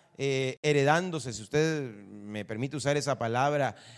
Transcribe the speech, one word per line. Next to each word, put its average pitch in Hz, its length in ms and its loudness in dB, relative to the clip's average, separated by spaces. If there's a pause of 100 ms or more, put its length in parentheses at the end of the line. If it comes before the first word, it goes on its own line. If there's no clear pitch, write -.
(180)
eh, 135 440 -2
heredándose, 147 720 2
si 104 80 -10
usted 147 500 0
me 104 540 -10
permite 123 320 -4
usar 143 180 0
esa 135 240 0
palabra, 127 560 2 (220)